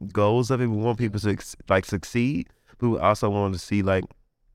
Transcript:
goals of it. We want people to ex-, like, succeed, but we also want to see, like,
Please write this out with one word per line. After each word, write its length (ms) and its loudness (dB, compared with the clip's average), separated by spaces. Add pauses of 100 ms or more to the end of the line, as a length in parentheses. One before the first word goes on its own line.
(120)
goals 400 2
of 80 0
it. 80 0
We 80 -2
want 220 -2
people 200 -2
to 120 0
ex-, 260 -6 (120)
like, 160 4
succeed, 640 -2 (320)
but 120 0
we 80 0
also 300 2
want 260 0
to 40 -6
see, 240 0
like, 220 2 (500)